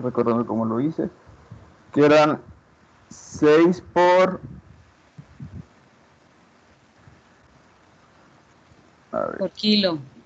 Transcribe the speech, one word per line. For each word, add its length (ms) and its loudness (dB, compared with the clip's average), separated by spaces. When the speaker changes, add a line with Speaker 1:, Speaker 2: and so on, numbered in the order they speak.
Speaker 1:
recordando 440 -2
cómo 180 -4
lo 160 -6
hice, 300 -6
que 140 2
eran 340 4
seis 720 2
por, 480 2
a 80 -6
ver. 200 -6
Speaker 2:
Por 120 -6
kilo. 480 -2